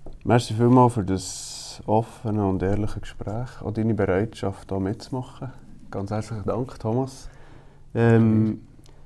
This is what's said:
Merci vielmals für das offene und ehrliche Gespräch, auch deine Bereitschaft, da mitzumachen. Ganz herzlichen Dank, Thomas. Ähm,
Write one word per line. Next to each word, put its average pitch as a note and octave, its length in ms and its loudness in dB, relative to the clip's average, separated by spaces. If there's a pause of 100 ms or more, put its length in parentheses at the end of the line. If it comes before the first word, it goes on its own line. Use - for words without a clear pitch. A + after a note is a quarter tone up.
(240)
Merci A2+ 300 2
vielmals A#2+ 400 6
für G#2 100 0
das - 840 -6
offene G#2+ 600 0
und F#2 160 0
ehrliche G#2 380 -2
Gespräch, - 640 -10
auch A#2 100 -4
deine A2 220 0
Bereitschaft, G2 760 -2
da F#2+ 100 -2
mitzumachen. B2 720 -6 (380)
Ganz G2 200 -6
herzlichen G#2+ 340 -4
Dank, G#2 360 -4
Thomas. B2+ 500 -4 (640)
Ähm, A2+ 720 4 (400)